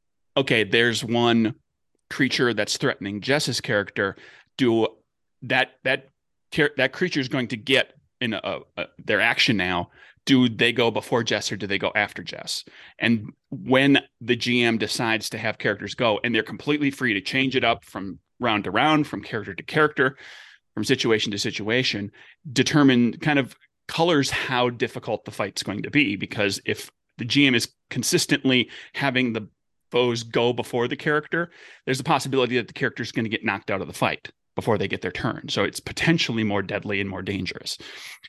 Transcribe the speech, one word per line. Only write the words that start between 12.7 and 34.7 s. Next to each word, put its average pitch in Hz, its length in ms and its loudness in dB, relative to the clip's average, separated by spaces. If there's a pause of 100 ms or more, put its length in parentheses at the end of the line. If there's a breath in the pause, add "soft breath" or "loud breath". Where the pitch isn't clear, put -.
And 117 340 0 (180)
when 131 500 4 (200)
the 120 160 0
G 123 260 0
M 113 160 2
decides 110 520 -2
to 110 80 -8
have 110 200 -4
characters 101 360 -4
go, 110 280 0
and 120 100 -2
they're 110 100 4
completely 143 480 -2
free 127 240 -2
to 98 60 -2
change 131 360 -2
it 120 80 0
up 117 200 0
from 95 340 -10 (220)
round 107 240 0
to 92 80 -6
round, 147 340 4
from 101 160 -10
character 104 320 -8
to - 80 -12
character, 147 540 2 (580 loud breath)
from 110 80 -4
situation 110 480 2
to 101 80 -4
situation, 107 720 -2 (420 soft breath)
determine, 123 640 6
kind 147 200 0
of 120 160 -2 (320)
colors 160 440 2
how 123 380 0
difficult 120 560 -4
the - 60 -12
fight's - 320 -6
going 101 220 -6
to 98 60 -8
be. 110 260 2
Because 98 480 -2
if - 260 -6 (280)
the 117 60 -6
G 135 220 4
M 135 80 4
is 117 140 0 (220)
consistently 127 800 2 (240 loud breath)
having 127 380 0
the 110 140 -6 (440)
foes 120 320 2
go 120 300 2
before 120 360 -2
the 143 80 -6
character, 156 540 -2 (340 loud breath)
there's 131 160 -2
a 127 40 -8
possibility 131 520 2
that 117 100 0
the - 60 -18
character's 117 400 -4
gonna 113 160 -2
get 110 160 -4
knocked 101 260 -2
out 95 120 -2
of 76 40 -10
the - 60 -10
fight - 400 -4 (240)
before 110 200 0